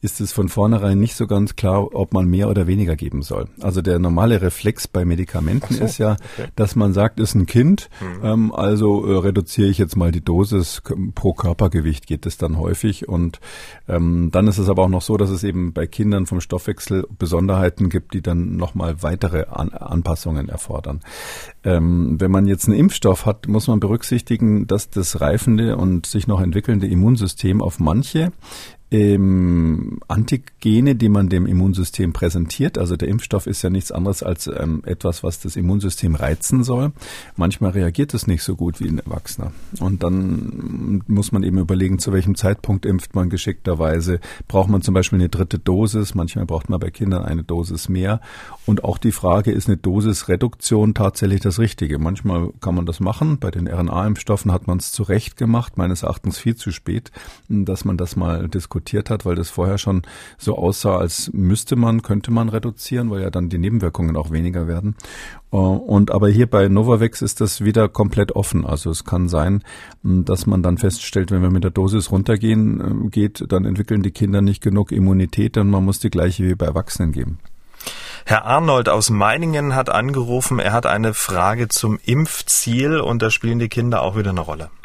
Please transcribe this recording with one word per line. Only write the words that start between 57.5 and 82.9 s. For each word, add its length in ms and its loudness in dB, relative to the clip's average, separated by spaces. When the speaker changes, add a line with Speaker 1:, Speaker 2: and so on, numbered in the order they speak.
Speaker 1:
man 120 0
das 180 -4
mal 320 -2
diskutiert 600 -4
hat, 160 -4
weil 100 0
das 140 -4
vorher 280 0
schon 260 0
so 200 -2
aussah, 400 0
als 360 -2
müsste 420 2
man, 260 2
könnte 300 -2
man 180 2
reduzieren, 600 -4
weil 120 -4
ja 80 -2
dann 200 -2
die 80 -4
Nebenwirkungen 580 0
auch 160 -4
weniger 360 -2
werden. 280 -2
Äh, 60 0
und 540 4
aber 180 4
hier 200 6
bei 200 4
Novavax 520 2
ist 200 -4
das 240 -2
wieder 240 4
komplett 440 0
offen. 320 0
Also 260 -2
es 120 -6
kann 240 0
sein, 360 2
dass 440 2
man 160 2
dann 140 2
feststellt, 540 -2
wenn 100 2
man 100 4
mit 140 2
der 60 0
Dosis 400 0
runtergehen, 920 2
äh, 40 -2
geht, 400 -2
dann 160 2
entwickeln 380 0
die 80 0
Kinder 300 0
nicht 220 2
genug 300 0
Immunität 640 2
und 120 4
man 140 4
muss 160 0
die 100 0
gleiche 360 0
wie 100 2
bei 100 -2
Erwachsenen 460 -2
geben. 280 -4
Speaker 2:
Herr 200 2
Arnold 420 4
aus 220 2
Meiningen 640 2
hat 140 0
angerufen, 720 0
er 120 0
hat 140 0
eine 280 0
Frage 540 0
zum 380 0
Impfziel 960 0